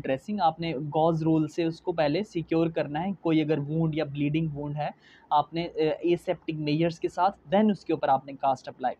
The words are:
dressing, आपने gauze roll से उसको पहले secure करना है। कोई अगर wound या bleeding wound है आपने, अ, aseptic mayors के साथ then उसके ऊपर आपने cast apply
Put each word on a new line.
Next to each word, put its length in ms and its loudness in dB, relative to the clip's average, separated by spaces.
dressing, 340 -4
आपने 340 0
gauze 500 0
roll 240 2
से 180 -2
उसको 260 -4
पहले 320 0
secure 460 -2
करना 300 -4
है। 140 -4
कोई 280 2
अगर 180 0
wound 380 0
या 80 -2
bleeding 480 -2
wound 220 -6
है 160 -4
आपने, 300 2
अ, 420 0
aseptic 500 0
mayors 440 0
के 100 -2
साथ 420 -2
then 200 4
उसके 220 -2
ऊपर 160 0
आपने 240 0
cast 340 -2
apply 320 -4